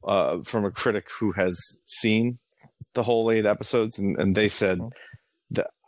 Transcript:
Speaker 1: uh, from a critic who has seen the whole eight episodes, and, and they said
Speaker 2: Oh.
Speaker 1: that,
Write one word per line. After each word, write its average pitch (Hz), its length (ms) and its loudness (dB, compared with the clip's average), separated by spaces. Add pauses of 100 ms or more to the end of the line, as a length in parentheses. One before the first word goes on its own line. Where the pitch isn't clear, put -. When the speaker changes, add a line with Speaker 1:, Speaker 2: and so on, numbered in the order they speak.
Speaker 1:
uh, 87 400 2
from 107 200 -2
a 98 60 0
critic 104 380 -2 (100)
who 104 140 0
has 92 540 -2
seen 113 520 0 (560)
the 123 80 0
whole 113 280 2
eight 110 160 2
episodes, 110 520 0
and, 98 220 0
and 95 160 2
they 104 120 4
said 95 320 0
Speaker 2:
Oh. 120 100 -8 (600)
Speaker 1:
that, - 200 -2 (180)